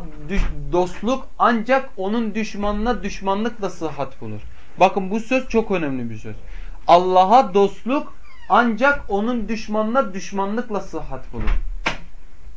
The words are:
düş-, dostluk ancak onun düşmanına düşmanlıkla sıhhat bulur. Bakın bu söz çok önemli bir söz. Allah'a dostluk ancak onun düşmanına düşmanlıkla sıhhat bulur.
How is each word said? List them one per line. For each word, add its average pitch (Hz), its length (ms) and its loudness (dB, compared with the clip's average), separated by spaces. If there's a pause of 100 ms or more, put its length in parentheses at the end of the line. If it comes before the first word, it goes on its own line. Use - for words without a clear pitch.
(280)
düş-, 147 440 0
dostluk 185 560 0 (100)
ancak 240 580 2
onun 208 380 -2
düşmanına 208 680 -2
düşmanlıkla 196 680 -2
sıhhat 143 500 -4
bulur. 107 200 -6 (400)
Bakın 185 300 4
bu 220 100 0
söz 254 280 -2
çok 220 220 2
önemli 135 400 -2
bir 113 60 -6
söz. 107 200 -8 (500)
Allah'a 185 680 6
dostluk 214 600 2 (340)
ancak 240 600 2
onun 220 400 0
düşmanına 214 680 0
düşmanlıkla 196 640 -2
sıhhat 143 520 -6
bulur. 110 260 4 (1000)